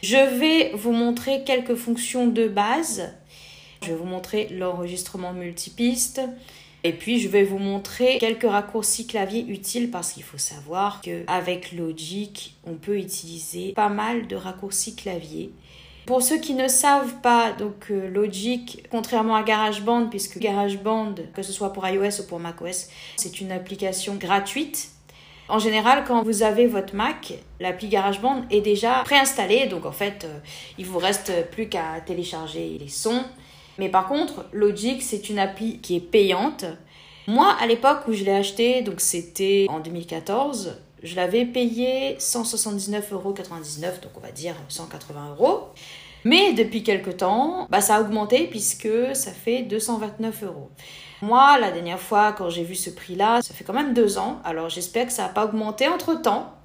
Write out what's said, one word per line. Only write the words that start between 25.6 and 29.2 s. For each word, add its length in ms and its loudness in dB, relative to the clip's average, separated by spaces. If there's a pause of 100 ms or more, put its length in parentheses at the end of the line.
quand 180 4
vous 200 2
avez 240 6
votre 260 -2
Mac, 420 -4 (260)
l'appli 260 -4
GarageBand 540 2 (100)
est 80 6
déjà 460 4
préinstallée, 640 4